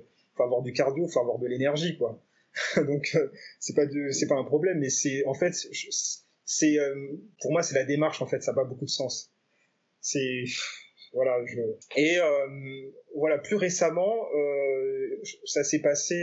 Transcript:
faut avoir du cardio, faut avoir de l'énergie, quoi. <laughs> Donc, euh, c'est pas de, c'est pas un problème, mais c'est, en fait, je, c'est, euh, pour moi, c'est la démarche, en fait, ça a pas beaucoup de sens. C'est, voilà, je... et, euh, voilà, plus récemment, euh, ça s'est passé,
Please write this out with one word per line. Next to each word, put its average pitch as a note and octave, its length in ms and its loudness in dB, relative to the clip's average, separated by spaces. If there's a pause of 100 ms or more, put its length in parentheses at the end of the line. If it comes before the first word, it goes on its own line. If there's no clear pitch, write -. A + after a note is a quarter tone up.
(360)
faut - 60 0
avoir B2 220 2
du B2 100 -6
cardio, C#3+ 340 2
faut C3+ 120 0
avoir A#2+ 180 0
de B2 80 -2
l'énergie, C#3+ 540 0
quoi. A2+ 200 -2 (360)
<laughs> - 200 -2 (120)
Donc, C#3+ 280 -2
euh, D#3 120 4 (320)
c'est - 160 -4
pas D3 100 6
de, C#3+ 260 -2
c'est C3+ 160 0
pas C#3+ 80 2
un C3 100 0
problème, D#3 340 2
mais C3+ 100 2
c'est, C#3 380 0
en C3+ 80 0
fait, F3 180 2 (180)
je, - 160 -8 (580)
c'est, D3+ 340 4
euh, C#3 160 0 (460)
pour B2+ 100 -2
moi, C#3+ 100 4
c'est B2+ 140 0
la C3 80 4
démarche, D3 400 0
en - 20 -4
fait, B2+ 160 -2
ça B2 100 -2
a A2 40 0
pas C3+ 80 2
beaucoup B2+ 220 -6
de - 40 -8
sens. - 420 -6 (680)
C'est, B2+ 440 -2 (680)
voilà, B2+ 320 2
je... B2 140 -8 (380)
et, D#3+ 200 4
euh, C3+ 720 0 (240)
voilà, D3+ 240 2
plus G#3 200 -2
récemment, F3+ 580 2 (200)
euh, C3+ 840 0 (220)
ça D3 200 0
s'est D3+ 180 0
passé, D3 420 2